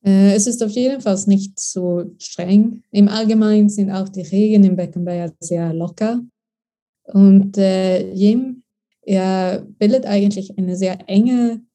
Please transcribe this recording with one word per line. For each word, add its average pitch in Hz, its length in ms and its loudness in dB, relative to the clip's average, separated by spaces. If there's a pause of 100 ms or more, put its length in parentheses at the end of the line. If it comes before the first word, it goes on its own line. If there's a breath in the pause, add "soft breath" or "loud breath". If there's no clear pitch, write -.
Äh, 196 280 4
es 214 120 0
ist 240 160 -4
auf 208 80 -4
jeden 254 300 -2
Fall 196 260 -2
nicht 196 320 0
so 175 580 -6
streng. 208 640 0 (100)
Im 202 160 4
Allgemeinen 214 640 2
sind 196 220 -4
auch 190 160 -6
die 190 140 -12
Regeln 202 420 2
im 180 120 4
Beckomberger 175 640 -6
sehr 170 340 -4
locker. 214 480 -6 (840)
Und, 196 540 4
äh, 190 560 -2
Jim, 233 500 -2 (380)
er 185 640 -2 (120)
bildet 214 280 0
eigentlich 202 520 -2
eine 180 180 -4
sehr 185 220 -4 (120)
enge 233 520 0 (140)